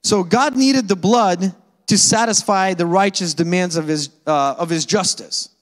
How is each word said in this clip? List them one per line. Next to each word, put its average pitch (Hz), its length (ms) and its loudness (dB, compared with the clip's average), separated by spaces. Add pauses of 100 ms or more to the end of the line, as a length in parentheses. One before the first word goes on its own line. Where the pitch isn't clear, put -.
So 202 200 2
God 240 320 2
needed 262 320 2
the 196 80 0
blood 185 580 2 (340)
to 208 100 2
satisfy 202 760 0
the 170 120 -2
righteous 190 480 0
demands 170 420 -2
of 156 120 -2
his, 151 240 -4 (140)
uh, 139 320 0
of 170 120 -4
his 160 160 -2
justice - 640 -4 (120)